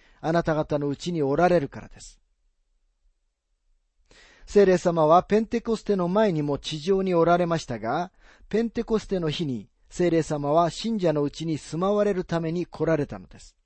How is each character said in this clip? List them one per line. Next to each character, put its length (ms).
あ 100
な 140
た 100
方 240
の 80
う 80
ち 160
に 120
お 120
ら 140
れ 100
る 100
か 120
ら 80
で 100
す。」 220
聖 200
霊 120
様 280
は 180
ペ 160
ン 60
テ 160
コ 120
ス 80
テ 140
の 100
前 260
に 100
も 160
地 200
上 240
に 120
お 100
ら 140
れ 80
ま 120
し 80
た 140
が、 320
ペ 140
ン 80
テ 140
コ 160
ス 80
テ 100
の 120
日 160
に 220
聖 220
霊 120
様 300
は 180
信 300
者 120
の 120
う 80
ち 120
に 140
住 220
ま 120
わ 120
れ 100
る 100
た 140
め 140
に 140
来 180
ら 120
れ 100
た 120
の 80
で 140
す。 260